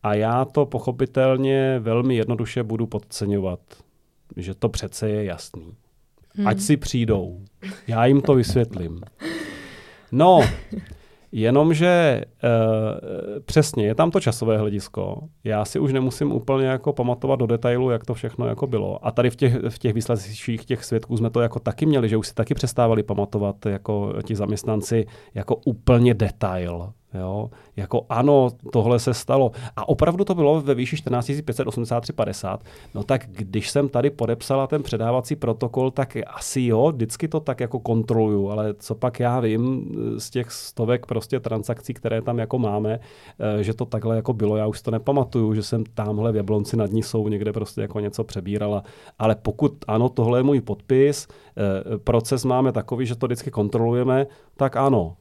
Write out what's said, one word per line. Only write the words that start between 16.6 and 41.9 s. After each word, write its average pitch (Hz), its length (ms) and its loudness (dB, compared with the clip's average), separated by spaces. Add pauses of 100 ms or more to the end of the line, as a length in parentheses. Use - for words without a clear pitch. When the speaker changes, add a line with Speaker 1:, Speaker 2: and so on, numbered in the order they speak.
Speaker 1:
jako 131 260 -2
pamatovat 123 460 0
do 123 80 2
detailu, 120 420 2
jak 113 160 -2
to 120 80 -4
všechno 117 340 -4
jako 113 200 -2
bylo. 101 400 -4
A 117 40 -2
tady 120 180 2
v 120 60 -6
těch, 123 200 4 (140)
v - 100 -10
těch 113 140 0
výsledcích 110 720 -4
těch 120 200 -4
svědků 113 320 -2
jsme 113 120 0
to 120 120 0
jako 117 180 0
taky - 260 -2
měli, 135 240 4
že 110 80 2
už 110 100 -2
si - 60 -14
taky - 200 -2
přestávali 113 500 2
pamatovat 101 640 -2
jako 101 480 -4 (100)
ti 110 120 -4
zaměstnanci 107 680 -2 (280)
jako 110 220 -2
úplně 120 580 4
detail. 92 760 -2 (220)
Jo? 98 360 -6 (260)
Jako 101 340 -4
ano, 127 400 6 (220)
tohle 117 280 4
se 120 140 0
stalo. 123 380 2 (240)
A 107 140 -6
opravdu 170 360 4
to 190 100 0
bylo 156 260 4
ve 135 140 2
výši 123 220 -2
čtrnáct 123 280 -2
tisíc 147 200 -4
pět 120 100 -4
set - 120 -2
osmdesát 117 340 -2
tři 156 120 -10
padesát. 101 500 -4 (300)
No 104 100 -6
tak 107 280 0
když 101 380 -4
jsem 143 200 2
tady 123 200 2
podepsala 131 580 -2
ten 147 160 -2
předávací 120 520 -2
protokol, 127 560 -2
tak 131 260 -4 (100)
asi - 340 -6
jo, 120 300 4
vždycky 120 360 -4
to 160 120 -2
tak 139 200 -6
jako 120 200 -4
kontroluju, 110 680 2
ale 107 300 -2
co - 160 -6
pak 120 240 -4
já 123 200 2
vím 117 520 0 (260)
z - 120 -12
těch 120 220 -4
stovek 117 540 -2
prostě 120 340 -4
transakcí, 113 540 -6